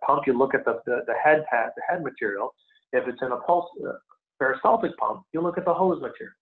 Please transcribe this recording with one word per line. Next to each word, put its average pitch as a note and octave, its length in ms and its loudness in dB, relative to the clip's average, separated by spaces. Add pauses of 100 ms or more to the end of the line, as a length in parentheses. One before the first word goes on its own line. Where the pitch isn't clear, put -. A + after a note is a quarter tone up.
pump, C#3+ 200 2
you B2+ 120 2
look C3+ 180 2
at B2 100 0
the, A#2 220 0
the, A#2+ 180 -2
the A#2 80 -2 (100)
head D3+ 280 6
pad, A2+ 240 0
the - 120 -10
head E3+ 160 -2
material. A2 520 -4 (380)
If B2+ 140 2
it's A#2+ 140 -8
in B2+ 100 -2
a A#2+ 60 -2
pulse, - 320 2 (180)
uh, - 60 -6 (460)
peristaltic F3+ 580 2
pump, A2 240 -2 (120)
you E3 80 -2
look E3+ 180 -2
at E3+ 60 -8
the F3 80 2
hose F3 280 2
material. - 400 -12